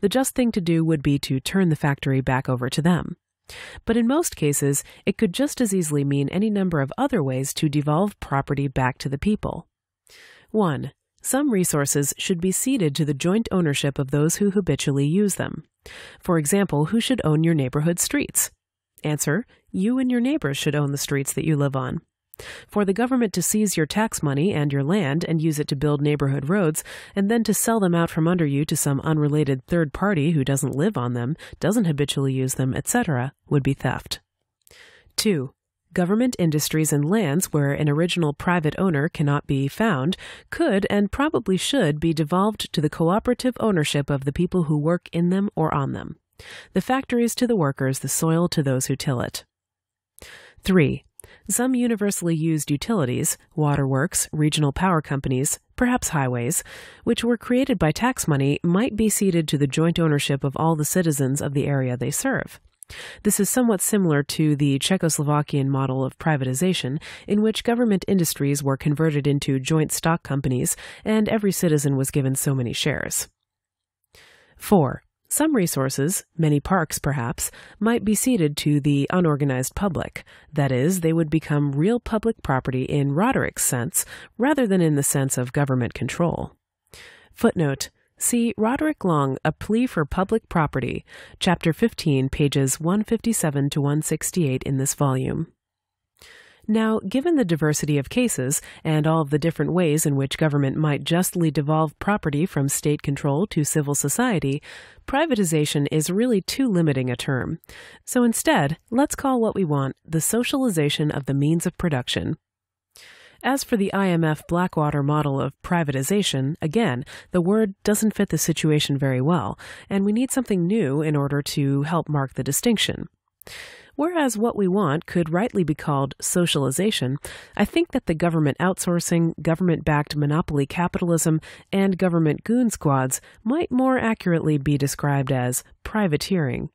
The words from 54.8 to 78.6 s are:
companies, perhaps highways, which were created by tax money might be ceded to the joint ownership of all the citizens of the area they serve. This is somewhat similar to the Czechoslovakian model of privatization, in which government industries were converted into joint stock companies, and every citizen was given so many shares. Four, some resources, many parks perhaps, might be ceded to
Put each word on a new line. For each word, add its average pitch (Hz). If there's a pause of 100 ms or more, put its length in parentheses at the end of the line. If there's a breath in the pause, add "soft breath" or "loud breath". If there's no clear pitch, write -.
companies, 135 (160)
perhaps 247
highways, 127 (400 loud breath)
which -
were 233
created 247
by 156
tax -
money 139
might 196
be 214
ceded 170
to 151
the 139
joint 160
ownership 147
of 139
all 160
the 151
citizens 143
of 143
the 139
area 131
they 123
serve. - (640 loud breath)
This 208
is 196
somewhat 233
similar 165
to 151
the 139
Czechoslovakian 147
model 135
of 131
privatization, 139 (240 loud breath)
in 208
which 220
government 233
industries 147
were 135
converted 147
into 139
joint 156
stock -
companies, 135 (300 loud breath)
and 220
every 208
citizen 151
was 135
given 135
so -
many 127
shares. - (1300 soft breath)
Four, - (260)
some 311
resources, 143 (120)
many 151
parks 170
perhaps, 135 (300 loud breath)
might 220
be 214
ceded 185
to 147